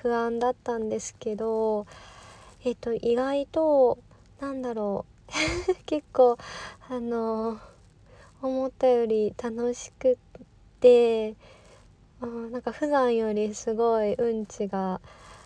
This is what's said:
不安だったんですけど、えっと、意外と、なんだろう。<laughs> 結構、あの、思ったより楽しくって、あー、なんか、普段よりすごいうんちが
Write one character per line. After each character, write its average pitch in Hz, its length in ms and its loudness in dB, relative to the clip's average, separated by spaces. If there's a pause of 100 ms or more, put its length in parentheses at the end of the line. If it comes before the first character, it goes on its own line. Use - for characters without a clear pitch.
不 233 140 0
安 233 240 -2
だ 247 100 2
っ 254 60 -2
た 240 220 -6
ん 220 100 -4
で 220 140 -4
す - 180 -14
け 214 160 -6
ど、 220 500 -2 (760)
え 247 80 -2
っ 233 80 -8
と、 233 140 -4
意 233 220 0
外 277 320 0
と、 294 500 4 (420)
な 277 140 -8
ん 262 80 -8
だ 247 120 -6
ろ 208 320 -4 (220)
う。 349 520 -2
<laughs> - 60 -20
結 302 280 -6
構、 240 240 6 (500)
あ 254 100 -8
の、 226 600 -4 (840)
思 262 260 -4
っ 254 40 -6
た - 160 0
よ 240 180 4
り 214 320 0
楽 240 360 -4
し - 180 -14
く - 200 0
っ 247 60 0 (640)
て、 226 560 6 (840)
あ 247 40 -8
ー、 233 260 -10
な 247 80 -8
ん - 20 -8
か、 233 100 -6
普 302 160 -4
段 254 300 2
よ 220 160 0
り 208 200 -2
す 226 200 -6
ご 226 280 2
い 208 120 0
う 233 200 0
ん 220 120 -4
ち 202 240 -6
が 190 320 -4 (440)